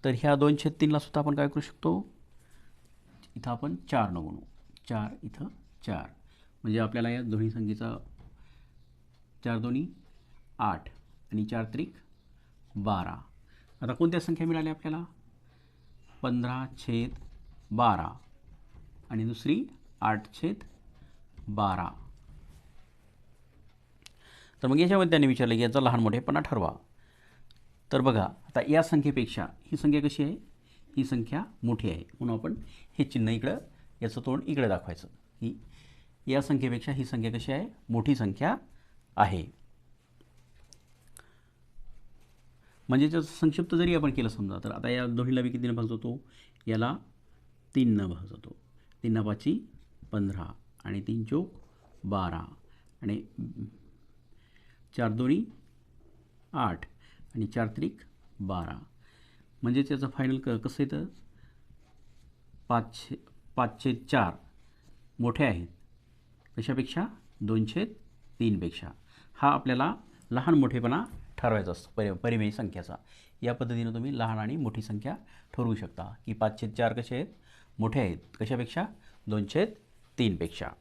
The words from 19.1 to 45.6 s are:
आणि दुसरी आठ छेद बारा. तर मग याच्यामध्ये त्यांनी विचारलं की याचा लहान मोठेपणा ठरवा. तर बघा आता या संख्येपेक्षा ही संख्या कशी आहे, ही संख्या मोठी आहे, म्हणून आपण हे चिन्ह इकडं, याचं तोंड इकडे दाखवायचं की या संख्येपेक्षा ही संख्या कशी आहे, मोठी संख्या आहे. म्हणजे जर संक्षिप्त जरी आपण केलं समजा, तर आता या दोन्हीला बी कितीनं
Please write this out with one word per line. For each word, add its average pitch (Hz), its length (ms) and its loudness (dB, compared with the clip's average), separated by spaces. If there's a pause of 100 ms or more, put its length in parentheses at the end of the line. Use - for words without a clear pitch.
आणि 110 140 -2
दुसरी 143 400 0 (360)
आठ 107 340 0
छेद 190 280 -4 (840)
बारा. 98 400 0 (2750)
तर 131 60 2
मग 143 120 6
याच्यामध्ये 180 300 6
त्यांनी 147 160 8
विचारलं 127 280 4
की 110 60 2
याचा 120 200 4
लहान 120 200 6
मोठेपणा 123 400 2
ठरवा. 107 320 0 (1160)
तर 135 100 2
बघा 117 240 4 (220)
आता - 220 0
या 156 140 6
संख्येपेक्षा 139 640 2 (180)
ही 156 120 -4
संख्या 147 260 4
कशी 147 200 0
आहे, 156 140 0 (600)
ही 135 80 2
संख्या 135 400 -2 (180)
मोठी 117 280 0
आहे, 82 140 -8 (160)
म्हणून 113 180 -2
आपण - 160 -4 (440)
हे 143 60 2
चिन्ह 113 280 0
इकडं, 127 260 -2 (440)
याचं 113 240 -4
तोंड 127 200 0
इकडे 135 220 2
दाखवायचं 90 400 -2 (320)
की 117 140 -4 (720)
या 135 160 2
संख्येपेक्षा 131 500 0
ही 135 120 -2
संख्या 113 280 -2
कशी 117 200 -4
आहे, 180 160 -2 (200)
मोठी 117 260 4
संख्या 123 420 0 (600)
आहे. 92 280 4 (3500)
म्हणजे 139 200 6
जर 165 120 2
संक्षिप्त 160 540 2
जरी 175 200 4
आपण 147 180 2
केलं 123 160 0
समजा, 98 360 -4
तर 104 60 -4
आता 113 180 -6
या 123 180 0
दोन्हीला 123 360 2
बी 123 80 0
कितीनं 123 240 -2